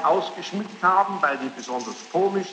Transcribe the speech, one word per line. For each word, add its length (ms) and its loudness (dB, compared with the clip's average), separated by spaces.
ausgeschmückt 800 -2
haben, 380 4
weil 180 2
die 120 -4
besonders 460 -6
komisch 420 2